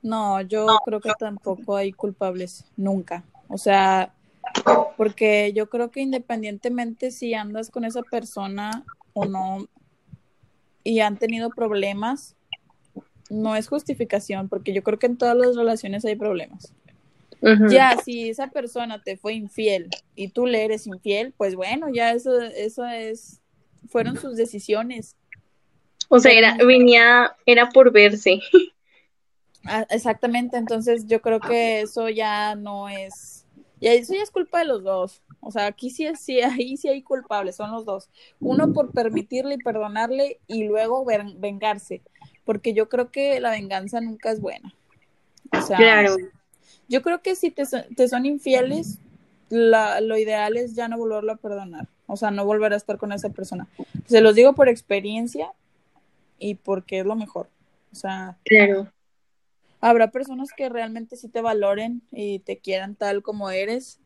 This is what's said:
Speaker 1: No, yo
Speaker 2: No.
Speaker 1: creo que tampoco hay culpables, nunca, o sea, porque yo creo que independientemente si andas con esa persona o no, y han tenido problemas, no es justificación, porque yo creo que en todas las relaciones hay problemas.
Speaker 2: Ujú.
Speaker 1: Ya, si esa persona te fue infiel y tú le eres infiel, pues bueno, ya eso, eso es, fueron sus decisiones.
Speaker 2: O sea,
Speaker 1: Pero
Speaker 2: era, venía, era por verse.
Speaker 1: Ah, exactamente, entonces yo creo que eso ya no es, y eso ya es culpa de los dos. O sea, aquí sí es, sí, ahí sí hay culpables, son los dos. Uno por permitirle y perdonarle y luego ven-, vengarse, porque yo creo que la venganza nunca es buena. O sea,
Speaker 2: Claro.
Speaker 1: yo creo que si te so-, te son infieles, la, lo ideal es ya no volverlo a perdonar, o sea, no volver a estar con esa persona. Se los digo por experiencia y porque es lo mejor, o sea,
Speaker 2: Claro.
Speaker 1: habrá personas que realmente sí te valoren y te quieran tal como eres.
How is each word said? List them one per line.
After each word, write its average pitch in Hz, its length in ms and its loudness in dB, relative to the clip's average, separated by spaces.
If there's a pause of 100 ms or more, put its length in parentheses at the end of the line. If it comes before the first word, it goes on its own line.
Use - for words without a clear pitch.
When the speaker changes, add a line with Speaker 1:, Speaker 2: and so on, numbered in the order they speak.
Speaker 1:
No, 214 400 -2
yo 214 240 -2
Speaker 2:
No. 220 180 6
Speaker 1:
creo 214 160 -6
que 214 180 -4
tampoco 202 580 -6
hay 196 160 -4
culpables, 185 720 -8 (120)
nunca, 190 480 -6 (240)
o 196 100 -12
sea, 190 540 2 (840)
porque 208 560 2
yo 214 160 -4
creo 233 220 -4
que 269 100 -10
independientemente 240 1080 -6
si 240 240 -8
andas 214 360 -10
con 240 140 -10
esa 233 180 -8
persona 214 840 -10 (300)
o 196 100 -4
no, 190 420 -6 (1160)
y 226 160 0
han 208 180 0
tenido 226 320 -4
problemas, 214 880 -6 (920)
no 214 280 -4
es 220 100 -4
justificación, 202 840 -4
porque 196 240 -6
yo 190 120 -2
creo 214 160 -2
que 254 60 0
en 247 100 0
todas 240 200 2
las 247 200 2
relaciones 220 480 -2
hay 214 100 -2
problemas. 202 580 -8 (680)
Speaker 2:
Ujú. 214 260 8
Speaker 1:
Ya, 262 360 6
si 233 260 -8
esa 269 180 -8
persona 233 540 -10
te 190 140 -10
fue 208 180 -8
infiel 202 540 -4 (260)
y 196 140 -10
tú 247 180 -2
le 226 180 0
eres 220 220 -4
infiel, 208 500 -4
pues 190 200 -2
bueno, 233 360 -6
ya 233 200 2
eso, 247 280 0
eso 226 460 -8
es, 226 540 -12 (480)
fueron 233 280 -2
sus 254 200 -10
decisiones. 226 800 -4 (920)
Speaker 2:
O 247 120 10
sea, 254 100 8
Speaker 1:
Pero 226 160 8
Speaker 2:
era, 233 180 4
venía, 247 720 8 (120)
era 240 240 6
por 262 200 10
verse. 208 480 6 (1300)
Speaker 1:
Ah, 220 260 -4
exactamente, 240 680 -2
entonces 226 520 -2
yo 226 120 2
creo 226 200 0
que 226 400 0
eso 226 280 -6
ya 214 460 -4
no 202 340 -12
es, 196 560 -16 (360)
y 220 80 0
eso 240 260 4
ya 403 80 -2
es 415 80 -8
culpa 349 300 -4
de 320 60 0
los 226 180 -4
dos. 190 380 -6 (180)
O 220 100 -16
sea, 208 160 -4
aquí 247 240 -8
sí 311 160 -8
es, 311 140 -8
sí, 254 200 0
ahí 254 360 -2
sí 285 120 -8
hay 269 140 -2
culpables, 208 540 -6
son 208 160 -10
los 226 120 -10
dos. 196 240 -10 (320)
Uno 294 320 0
por 285 200 -2
permitirle 247 640 -4
y - 20 -10
perdonarle 226 880 -4
y 220 180 -6
luego 220 400 -2
ven-, 208 360 -4
vengarse, 202 600 -6 (440)
porque 220 300 -4
yo 214 140 0
creo 247 220 -4
que 277 300 -2
la 233 100 -2
venganza 202 500 -6
nunca 226 300 -8
es 214 100 -4
buena. - 320 -12 (800)
O 185 100 0
sea, 190 160 -2
Speaker 2:
Claro. 208 380 6 (720)
Speaker 1:
yo 262 140 0
creo 339 200 -2
que 370 120 -4
si 349 160 -2
te 277 160 -6
so-, 262 180 -8 (120)
te 247 120 4
son 247 160 -2
infieles, 277 760 -2 (520)
la, 220 500 4
lo 220 160 -2
ideal 214 400 -2
es 240 200 -6
ya 233 100 -6
no 233 100 -8
volverlo 214 360 -6
a 220 40 -10
perdonar, 196 520 -12 (180)
o 196 100 -10
sea, 208 140 -4
no 202 140 -4
volver 214 280 0
a 202 40 -2
estar 202 220 -6
con 208 140 -8
esa 202 180 -8
persona. 190 360 -12 (400)
Se 226 140 8
los 214 160 8
digo 262 180 10
por 269 140 6
experiencia 226 840 -4 (840)
y 202 160 -8
porque 190 460 -6
es 190 60 -4
lo 214 100 -2
mejor, 202 320 -10 (440)
o - 20 -20
sea, 190 500 -10
Speaker 2:
Claro. 202 460 4 (920)
Speaker 1:
habrá 226 300 2
personas 269 460 -10
que 277 120 -6
realmente 226 480 -10
sí 233 120 -20
te 226 120 -6
valoren 220 720 -2
y 202 300 -8
te 196 180 -10
quieran 190 380 -8
tal 202 260 -4
como 208 280 -8
eres. 208 560 -6